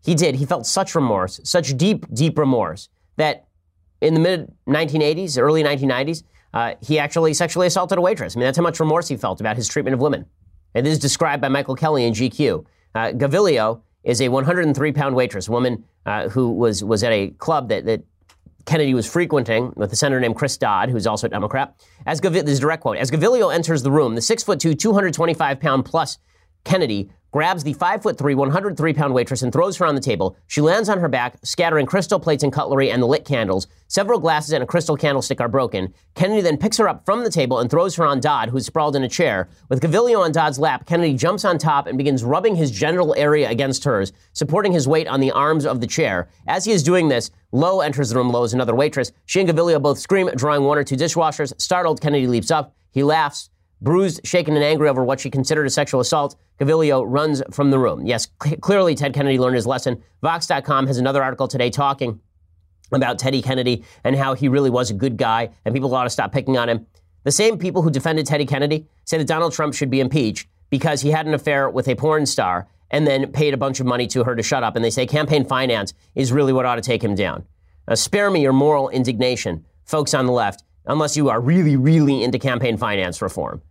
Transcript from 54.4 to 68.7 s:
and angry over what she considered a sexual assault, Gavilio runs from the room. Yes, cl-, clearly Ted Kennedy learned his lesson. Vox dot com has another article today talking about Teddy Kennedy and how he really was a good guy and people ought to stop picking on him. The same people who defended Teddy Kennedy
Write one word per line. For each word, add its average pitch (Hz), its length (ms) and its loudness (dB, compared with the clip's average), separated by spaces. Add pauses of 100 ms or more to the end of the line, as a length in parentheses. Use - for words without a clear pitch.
and 147 80 4
angry 151 240 2
over 131 160 2
what 131 160 0
she 127 120 -8
considered 147 340 0
a 131 60 0
sexual 135 300 0
assault, 143 340 0 (240)
Gavilio 143 440 2
runs 143 460 0
from 143 220 2
the 135 80 4
room. 80 260 0
Yes, 113 220 0 (120)
cl-, 147 180 -2
clearly 185 360 2
Ted 139 180 -2
Kennedy 139 280 2
learned 127 160 2
his 120 100 0
lesson. 127 380 -4 (180)
Vox 160 240 -2
dot 143 180 -2
com 135 220 0
has 131 140 0
another 135 240 2
article 131 240 -2
today 123 240 0
talking 139 480 -2 (720)
about 123 260 0
Teddy 135 240 -2
Kennedy 127 420 -2 (200)
and 127 120 2
how 135 200 0
he 143 140 0
really 135 200 2
was 120 220 0
a - 20 -4
good 113 240 -2
guy 117 320 0 (160)
and 110 80 -2
people 131 220 -2
ought 127 80 0
to 120 80 -2
stop 107 200 -4
picking 131 280 0
on 120 100 0
him. 113 160 -2 (380)
The - 80 0
same 214 260 2
people 175 240 -2
who 165 80 2
defended 156 380 -2
Teddy 147 180 0
Kennedy 143 400 -2 (200)